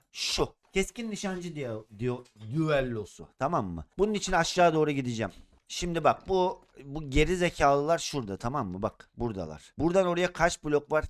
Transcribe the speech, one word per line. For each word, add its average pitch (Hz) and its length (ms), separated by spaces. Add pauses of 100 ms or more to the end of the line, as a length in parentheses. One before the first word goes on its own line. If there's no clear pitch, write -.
(120)
Şu. - 380 (240)
Keskin 214 380
nişancı 180 440
diye, 131 160 (280)
diyor, 123 260 (280)
düellosu. 131 760 (120)
Tamam 139 260
mı? 85 200 (120)
Bunun 214 160
için 202 200
aşağı 170 400
doğru 151 180
gideceğim. 120 400 (400)
Şimdi 170 320
bak, 127 240
bu, 185 340 (220)
bu 143 260
geri 151 260
zekalılar 160 600
şurada, 110 400
tamam 120 300
mı? 92 140
Bak, - 360
buradalar. 92 600
Buradan 175 280
oraya 175 280
kaç 170 300
blok 147 280
var 156 180